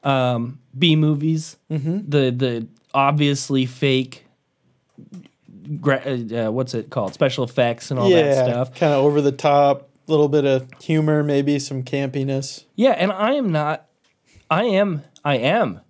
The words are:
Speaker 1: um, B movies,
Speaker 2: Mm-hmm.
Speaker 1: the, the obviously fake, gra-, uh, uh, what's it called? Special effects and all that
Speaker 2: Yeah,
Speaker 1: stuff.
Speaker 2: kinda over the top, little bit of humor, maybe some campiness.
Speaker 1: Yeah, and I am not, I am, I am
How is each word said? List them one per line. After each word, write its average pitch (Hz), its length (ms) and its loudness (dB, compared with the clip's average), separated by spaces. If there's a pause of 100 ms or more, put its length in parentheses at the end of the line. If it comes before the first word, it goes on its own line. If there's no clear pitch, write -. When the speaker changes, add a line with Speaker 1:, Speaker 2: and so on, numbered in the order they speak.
Speaker 1:
um, 123 540 -2 (200)
B 156 180 4
movies, 156 600 0 (140)
Speaker 2:
Mm-hmm. 156 280 -4 (100)
Speaker 1:
the, 139 220 2
the 123 360 -4 (280)
obviously 139 720 0
fake, 131 580 -2 (1600)
gra-, 135 240 0
uh, 117 440 -4
uh, - 20 -2
what's 123 240 -4
it 113 160 -6
called? 101 240 -4
Special 131 300 0
effects 120 460 -2
and 127 100 -4
all 196 100 2
that 170 140 6
Speaker 2:
Yeah, 135 200 2
Speaker 1:
stuff. 123 300 -2
Speaker 2:
kinda 147 220 2
over 147 240 4
the 143 120 2
top, 143 560 2 (180)
little 151 220 2
bit 143 160 2
of 131 220 0 (160)
humor, 156 400 2
maybe 143 360 0
some 135 240 -6
campiness. 135 840 -6 (100)
Speaker 1:
Yeah, 233 180 2
and 196 200 0
I 208 220 0
am 254 180 -2
not, 151 340 -2 (640)
I 175 140 2
am, 196 380 0 (220)
I 143 120 0
am 143 540 -2